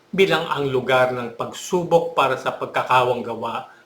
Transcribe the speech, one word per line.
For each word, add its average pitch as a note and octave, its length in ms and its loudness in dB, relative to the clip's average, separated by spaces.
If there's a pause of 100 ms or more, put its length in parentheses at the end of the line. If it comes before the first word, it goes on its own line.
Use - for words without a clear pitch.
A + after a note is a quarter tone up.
bilang E3 400 2
ang C#3 240 -2
lugar B2+ 400 2
ng A#2+ 240 -6
pagsubok E3 800 -2
para C3 240 2
sa - 160 -4
pagkakawang B2 640 0
gawa A2+ 480 -8 (180)